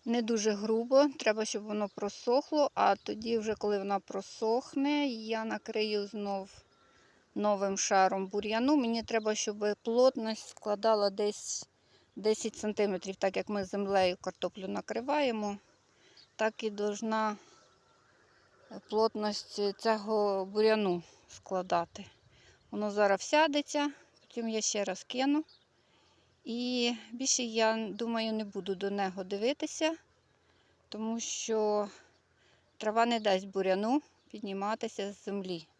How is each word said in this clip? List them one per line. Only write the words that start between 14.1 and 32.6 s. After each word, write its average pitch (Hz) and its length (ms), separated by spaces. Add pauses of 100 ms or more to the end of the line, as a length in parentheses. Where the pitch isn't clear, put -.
картоплю 185 480
накриваємо, 220 920 (760)
так 220 280
і 220 60
должна 208 680 (1500)
плотність 208 920
цього 208 640
бур'яну 208 580 (260)
складати. 185 760 (680)
Воно 208 200
зараз 202 300
всядеться, 294 680 (300)
потім 226 280
я 220 120
ще 208 240
раз 190 200
кину. 285 400 (1040)
І 240 460 (180)
більше, 262 300
я 220 480
думаю, 226 420
не 220 120
буду 196 300
до 196 160
нього 196 340
дивитися, 294 720 (920)
тому 220 320
що 208 680 (920)